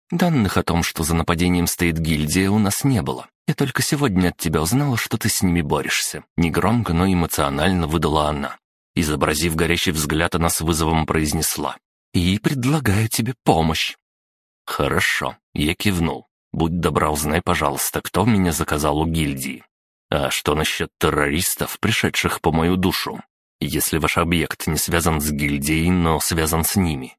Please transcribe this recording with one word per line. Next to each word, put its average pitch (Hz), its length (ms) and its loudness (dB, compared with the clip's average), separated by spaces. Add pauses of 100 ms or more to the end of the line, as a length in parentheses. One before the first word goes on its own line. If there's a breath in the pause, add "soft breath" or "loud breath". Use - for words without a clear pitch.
(120)
Данных 160 460 2
о 90 60 0
том, 82 200 2
что - 200 -4
за 80 120 0
нападением 87 500 2
стоит 85 320 0
гильдия, 80 540 0
у 107 80 2
нас 98 240 0
не 131 180 2
было. 65 260 -6 (200)
Я - 80 -2
только 131 260 -2
сегодня 104 480 2
от - 80 -4
тебя 80 240 0
узнала, 120 360 2
что - 200 -4
ты 110 120 -2
с - 120 -2
ними 87 200 2
борешься», — 73 640 -2 (140)
негромко, 87 560 2
но 90 180 2
эмоционально 80 760 0
выдала 76 400 2
она. 71 300 -4 (380)
Изобразив 78 600 0
горящий 82 360 0
взгляд, 78 440 0
она 82 140 2
с - 120 -2
вызовом 80 440 2
произнесла: 78 720 -2 (360)
«И 92 260 2
предлагаю 127 680 0
тебе 117 360 -4
помощь». 80 520 0 (720)
«Хорошо», — - 720 -2 (160)
я 76 220 -2
кивнул. 85 520 -2 (240)
«Будь 82 280 -2
добра, 104 300 2
узнай, 76 320 0
пожалуйста, 78 600 -2
кто - 240 0
меня 98 260 4
заказал 76 480 0
у 80 60 2
гильдии. 69 580 -4 (460)
А 69 200 0
что - 260 -2
насчёт 78 340 -2 (100)
террористов, 73 800 0
пришедших - 600 0
по 80 100 2
мою 82 240 2
душу? 90 460 -2 (400)
Если 76 360 -2
ваш 73 200 0
объект 82 500 0
не 78 100 0
связан 80 440 0
с 76 100 -2
гильдией, 73 580 0
но 82 300 2
связан 80 460 0
с - 100 -4
ними, 78 440 -2